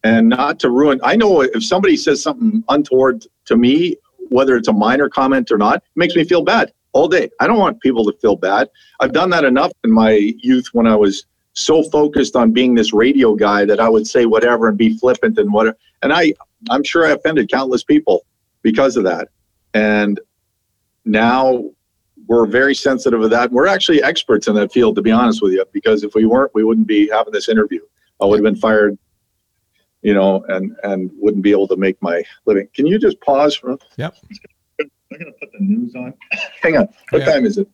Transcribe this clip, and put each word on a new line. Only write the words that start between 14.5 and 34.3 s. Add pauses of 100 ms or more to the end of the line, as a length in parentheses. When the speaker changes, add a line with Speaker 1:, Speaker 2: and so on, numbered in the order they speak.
Speaker 1:
and
be
flippant
and
whatever. (260)
And
I, (360)
I'm
sure
I
offended
countless
people (360)
because
of
that. (460)
And (840)
now (640)
we're
very
sensitive
of
that.
We're
actually
experts
in
that
field,
to
be
honest
with
you,
because
if
we
weren't,
we
wouldn't
be
having
this
interview. (400)
I
would
have
been
fired, (1040)
you
know,
and,
and
wouldn't
be
able
to
make
my (240)
living.
Can
you
just
pause
for (220)
Speaker 2:
Yep. (640)